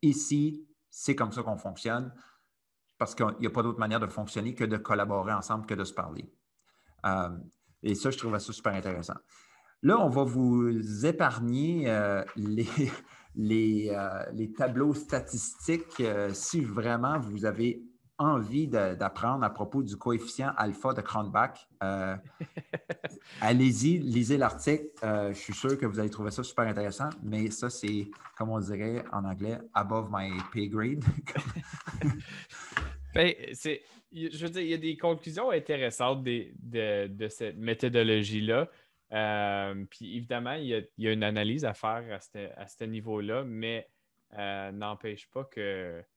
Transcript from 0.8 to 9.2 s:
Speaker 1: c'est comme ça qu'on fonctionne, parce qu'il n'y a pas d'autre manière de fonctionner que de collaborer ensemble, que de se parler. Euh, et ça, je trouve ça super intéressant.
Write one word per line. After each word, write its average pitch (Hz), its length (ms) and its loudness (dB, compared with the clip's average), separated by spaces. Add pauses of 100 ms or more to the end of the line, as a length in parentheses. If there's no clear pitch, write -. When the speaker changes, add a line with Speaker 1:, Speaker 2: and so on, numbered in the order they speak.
Speaker 1:
c'est - 240 0
comme 117 180 0
ça 120 100 -4
qu'on 107 160 -2
fonctionne, 117 540 -4 (880)
parce - 160 -2
qu'il 113 120 2 (140)
n'y 117 60 2
a 107 40 2
pas 117 120 2
d'autre 117 160 0
manière 110 220 2
de 110 60 0
fonctionner 107 480 -4
que 120 100 0
de 107 140 0
collaborer 104 540 2
ensemble, 107 340 -2
que 107 80 -2
de 95 100 -2
se - 80 -10
parler. 78 380 -8 (760)
Euh, 95 240 2 (540)
et 104 120 2
ça, 127 160 0
je 135 80 -4
trouve 110 200 -2
ça 104 140 -6
super 104 220 -2
intéressant. 92 420 -4 (680)